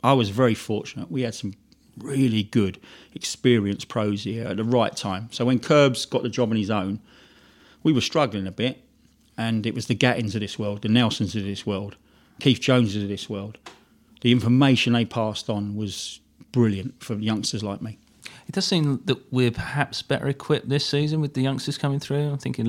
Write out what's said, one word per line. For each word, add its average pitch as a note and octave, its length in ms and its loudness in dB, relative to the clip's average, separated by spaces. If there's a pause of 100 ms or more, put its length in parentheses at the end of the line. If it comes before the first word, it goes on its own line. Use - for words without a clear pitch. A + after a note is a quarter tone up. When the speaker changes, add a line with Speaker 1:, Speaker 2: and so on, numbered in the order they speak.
Speaker 1:
I B2+ 100 4
was A#2+ 180 4
very A2+ 240 4
fortunate. - 560 -6
We C#3 120 -4
had A2+ 120 -6
some G2 200 -8 (420)
really C3 460 0
good, G2+ 360 0 (360)
experienced G#2+ 720 2
pros G#2 360 -2
here A2+ 240 -6
at G2 80 -4
the A2 80 -2
right A#2 300 2
time. G2+ 360 -6
So - 160 -4
when B2+ 140 4
Curbs C#3+ 440 4
got - 180 -2
the B2 60 -2
job A#2+ 220 0
on A2 60 0
his G#2 140 0
own, G2+ 300 -2 (800)
we D#3 100 4
were B2+ 100 2
struggling G#2+ 440 -2
a F#2 60 -8
bit, B2 300 -4 (560)
and A2+ 280 0
it A#2 80 -2
was A2+ 120 -6
the A#2+ 80 2
Gattins A#2 400 2
of A2 60 -2
this G2+ 180 -8
world, G#2 240 -4
the A2 60 -4
Nelsons A2 480 4
of G#2 80 -4
this G2 200 -8
world, G2+ 320 -4 (440)
Keith B2+ 200 4
Joneses G#2+ 440 2
of G2 40 -4
this G2+ 220 -6
world. G#2 260 -8 (680)
The A#2+ 100 6
information B2 640 4
they A#2 100 2
passed A2 440 -4
on G#2 280 -4
was G#2 420 -8 (320)
brilliant G2+ 520 0
for A#2 120 -8
youngsters G#2+ 480 -4
like G2+ 180 -6
me. G#2+ 180 -10 (500)
Speaker 2:
It - 60 -8
does F#3+ 120 -2
seem D3+ 380 2
that - 280 -4
we're B2+ 180 4
perhaps - 520 -4
better C3+ 260 -2
equipped - 400 -2
this C#3 160 0
season D3+ 360 0
with D3 140 -2
the C3 80 -2
youngsters C3+ 360 -2
coming C#3 220 -2
through. D3 300 -2
I'm C#3 80 -4
thinking B2+ 300 -4